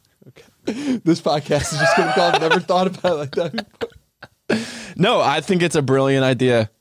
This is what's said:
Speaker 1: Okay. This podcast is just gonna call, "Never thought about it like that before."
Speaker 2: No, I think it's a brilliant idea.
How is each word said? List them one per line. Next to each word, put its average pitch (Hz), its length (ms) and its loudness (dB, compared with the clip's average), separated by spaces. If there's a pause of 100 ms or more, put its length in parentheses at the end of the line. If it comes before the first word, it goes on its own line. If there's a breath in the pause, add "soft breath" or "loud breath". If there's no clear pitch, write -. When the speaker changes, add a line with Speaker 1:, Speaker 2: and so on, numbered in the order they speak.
(280)
Speaker 1:
Okay. 254 800 -6
This 165 160 2
podcast 147 500 -2
is 147 80 -6
just - 160 2
gonna 165 180 2
call, 170 280 2
"Never 160 180 2
thought 180 280 0
about 180 260 -2
it - 20 0
like 143 200 -8
that 170 180 -4
before." - 360 -10 (1080 loud breath)
Speaker 2:
No, 196 240 2
I 143 200 0
think 180 200 0
it's 170 140 0
a 156 60 4
brilliant 135 440 2
idea. 123 440 2 (120)